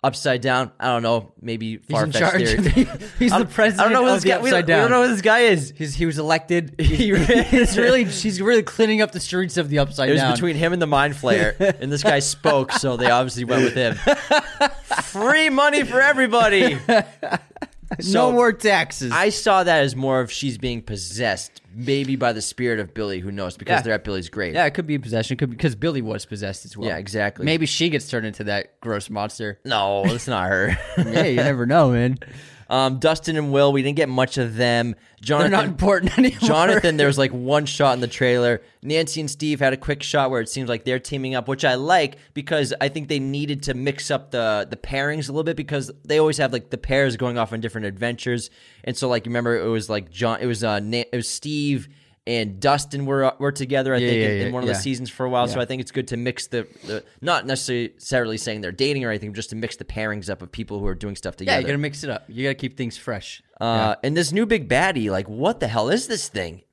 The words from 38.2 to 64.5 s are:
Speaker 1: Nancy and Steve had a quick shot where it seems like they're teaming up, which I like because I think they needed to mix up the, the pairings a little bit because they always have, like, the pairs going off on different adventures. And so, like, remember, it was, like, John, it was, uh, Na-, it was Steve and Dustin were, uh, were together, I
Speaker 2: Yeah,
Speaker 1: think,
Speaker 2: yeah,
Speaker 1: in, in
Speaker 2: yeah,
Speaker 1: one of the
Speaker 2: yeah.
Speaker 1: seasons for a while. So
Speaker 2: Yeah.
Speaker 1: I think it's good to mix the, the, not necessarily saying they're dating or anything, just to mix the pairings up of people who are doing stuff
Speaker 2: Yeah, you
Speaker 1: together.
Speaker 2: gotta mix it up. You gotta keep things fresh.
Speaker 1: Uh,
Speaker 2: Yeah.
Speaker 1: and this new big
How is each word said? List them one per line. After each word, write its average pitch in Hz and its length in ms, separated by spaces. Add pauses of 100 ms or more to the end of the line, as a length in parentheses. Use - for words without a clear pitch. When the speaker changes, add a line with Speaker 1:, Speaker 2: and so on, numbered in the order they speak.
Speaker 1:
Nancy 151 380
and 151 100
Steve 147 300
had 135 140
a 135 40
quick 143 240
shot 139 300
where 127 80
it 110 80
seems 131 220
like 117 160
they're 127 120
teaming 131 380
up, 123 140
which 135 160
I 127 100
like 147 400 (180)
because 147 460
I 139 80
think 143 220
they 147 100
needed 143 440
to 139 100
mix 135 360
up 139 220
the, 110 380
the 127 80
pairings 143 500
a 131 60
little 156 100
bit 156 140
because 143 340 (140)
they 147 120
always 156 200
have, 135 160
like, - 160
the 127 80
pairs 135 400
going 120 200
off 110 140
on 113 80
different 110 280
adventures. 117 600 (360)
And 127 100
so, 131 140
like, 117 160
remember, 120 340
it 92 80
was, 113 220
like, 101 200
John, 113 300
it 123 60
was, 117 180
uh, 107 160
Na-, 113 320
it 123 60
was 117 100
Steve 147 640 (380)
and 107 320
Dustin 139 480
were, 135 180
uh, 131 140
were 143 120
together, 135 440
I - 20
Speaker 2:
Yeah, 123 120
Speaker 1:
think, 117 120
Speaker 2:
yeah, 107 60
Speaker 1:
in, 107 40 (100)
in - 60
Speaker 2:
yeah, 123 60
Speaker 1:
one 127 100
of 120 40
the - 60
Speaker 2:
yeah. 98 60
Speaker 1:
seasons 127 300
for - 160
a 127 40
while. 123 180
So 120 80
Speaker 2:
Yeah. 123 80
Speaker 1:
I - 20
think 131 160
it's 117 100
good 131 180
to 117 80
mix 120 300
the, 113 200 (180)
the, 104 180 (160)
not 151 280
necessarily 120 880
saying 107 240
they're 90 100
dating 135 340
or 117 40
anything, 104 240
just 107 180
to 110 40
mix 113 200
the - 100
pairings 104 440
up 95 120
of 90 100
people 101 280
who 101 60
are 95 100
doing 101 200
stuff - 240
Speaker 2:
Yeah, - 40
you - 40
Speaker 1:
together. 165 260
Speaker 2:
gotta 143 60
mix 147 240
it 143 60
up. 107 180
You 113 160
gotta 139 120
keep 135 220
things 120 200
fresh. - 440 (180)
Speaker 1:
Uh, - 60
Speaker 2:
Yeah. 110 380
Speaker 1:
and 143 140
this 156 140
new 208 140
big 202 240